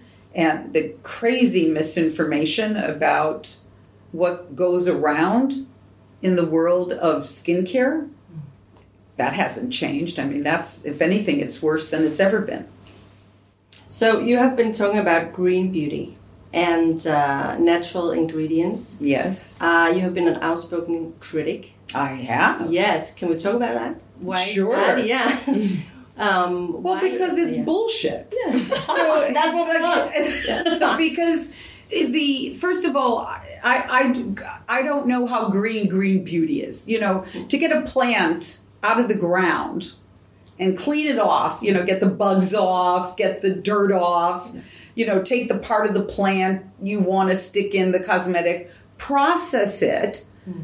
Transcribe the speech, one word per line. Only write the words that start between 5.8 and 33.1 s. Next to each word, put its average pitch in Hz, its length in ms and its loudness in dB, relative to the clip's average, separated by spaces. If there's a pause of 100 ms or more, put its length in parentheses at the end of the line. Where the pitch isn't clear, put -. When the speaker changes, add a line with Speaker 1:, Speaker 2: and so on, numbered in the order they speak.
Speaker 1:
in 185 140 2
the 170 100 2
world 175 480 2
of 220 300 0
skincare, 254 840 0 (1080)
that 127 160 -2
hasn't 180 400 -4
changed. 143 460 -4
I 131 60 -4
mean, 143 180 -4
that's, 165 420 -2
if 147 160 -2
anything, 165 380 2
it's - 220 -6
worse 156 280 0
than 160 160 0
it's 151 140 0
ever 196 200 4
been. - 260 -6 (1200)
Speaker 2:
So 220 300 2
you 240 180 2
have 254 180 4
been 226 180 2
talking 208 260 2
about 165 340 2
green 185 380 2
beauty 147 460 -6 (360)
and, 165 540 2
uh, 143 500 0
natural 170 540 2
ingredients. 160 880 -2
Speaker 1:
Yes. 147 640 -2
Speaker 2:
Uh, 170 340 4
you 190 60 0
have 175 120 -2
been 175 140 2
an 156 140 2
outspoken 165 800 -4
critic. - 540 -6 (220)
Speaker 1:
I 139 140 -2
have. 131 640 0
Speaker 2:
Yes. 175 420 0
Can 175 160 -4
we 160 80 0
talk 196 180 0
about 240 200 0
that? 247 260 -6 (180)
Why 185 220 -4
is 185 60 0
Speaker 1:
Sure. 208 280 0
Speaker 2:
that? 233 300 2
Yeah. 247 400 0
<laughs> 214 220 2 (520)
Um, 180 640 0
Speaker 1:
Well, 370 140 0
Speaker 2:
why 370 160 0
Speaker 1:
because 359 260 0
Speaker 2:
is 330 120 2
Speaker 1:
it's 240 80 -2
Speaker 2:
yeah. 240 60 0
Speaker 1:
bullshit. - 720 -2 (100)
Speaker 2:
Yeah. 320 100 -2
<laughs> - 320 0
Speaker 1:
So 311 460 2
Speaker 2:
That's 302 180 2
Speaker 1:
it's 339 40 0
Speaker 2:
what 339 220 2
we 320 80 0
Speaker 1:
like, - 320 0
Speaker 2:
want. - 640 -2
Yeah. 254 180 2
Speaker 1:
<laughs> - 0 -
because 330 560 0 (380)
the, 277 640 0
first 359 300 0
of 277 100 0
all, 240 240 2